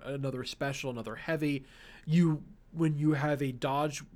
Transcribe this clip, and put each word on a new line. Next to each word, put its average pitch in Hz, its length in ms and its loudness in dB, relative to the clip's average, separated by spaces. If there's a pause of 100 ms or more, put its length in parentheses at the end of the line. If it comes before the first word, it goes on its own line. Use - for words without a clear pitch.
another 135 400 -4
special, 139 440 -6
another 113 280 -6
heavy. 147 480 -2 (420)
You, 160 360 4 (300)
when 160 240 2
you 151 160 4
have 143 300 2
a 131 100 0
dodge, 143 500 0 (140)